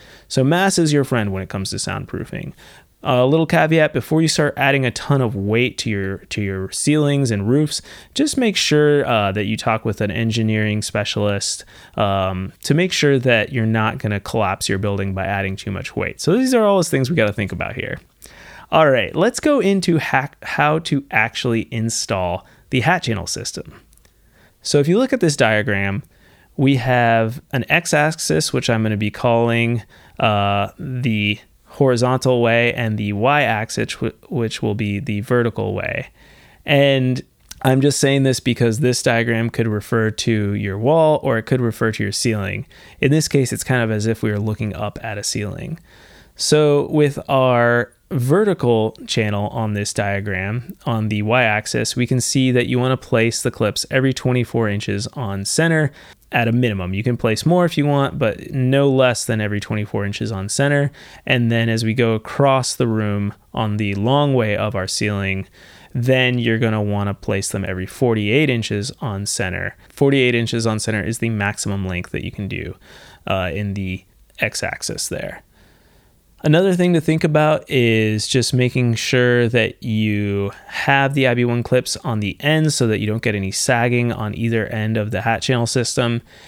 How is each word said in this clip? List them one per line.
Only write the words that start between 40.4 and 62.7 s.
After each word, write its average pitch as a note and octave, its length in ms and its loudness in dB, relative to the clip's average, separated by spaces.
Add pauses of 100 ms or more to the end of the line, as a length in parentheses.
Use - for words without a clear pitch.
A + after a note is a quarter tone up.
your G#2 240 -4
wall D3+ 440 4
or C3 140 0
it A2 60 -2
could B2+ 180 0
refer A2+ 320 0
to A2 100 -4
your G2+ 100 -4
ceiling. G2+ 540 -4 (360)
In C3 80 4
this D#3 180 2
case, C3+ 240 0
it's A2+ 120 -6
kind B2+ 180 0
of A2 80 0
as G#2+ 160 -2
if A2+ 160 -2
we A2 80 0
were G#2 100 -2
looking G#2+ 340 -4
up G#2 280 -8
at G#2+ 160 -8
a G2+ 40 -10
ceiling. G#2 560 -8 (580)
So D3 540 2
with D3 280 2 (100)
our A#2+ 640 2 (180)
vertical B2+ 840 2 (120)
channel G#2 420 -2
on A2+ 240 -4
this G#2 220 -4
diagram, G2+ 880 -4
on A2 240 -2
the G#2 140 -2
y-axis, A2 760 0
we B2 100 0
can B2+ 140 0
see C3 300 0
that B2 160 2
you B2 120 0
wanna B2+ 180 0
place A2+ 440 0
the B2 100 -2
clips - 400 -2
every C3 220 2
twenty-four A#2+ 560 0
inches G2+ 460 -4
on G2 320 -6
center D#3+ 460 2 (380)
at A#2 180 0
a A2+ 40 0
minimum. G#2 400 0
You G2 100 -2
can A#2+ 140 0
place A2 300 0
more F3 180 4
if E3 140 -2
you C#3+ 80 2
want, C#3+ 320 0
but - 320 -2
no C#3 400 2
less C3 340 2
than A2 160 -2
every G#2 200 -2
twenty-four G#2 440 -4
inches G2+ 260 -4
on G2 200 -6
center. C#3+ 400 2 (340)
And A#2+ 260 2
then A2+ 200 2
as A2+ 140 0
we A2 100 0
go A2+ 200 2
across C3 600 0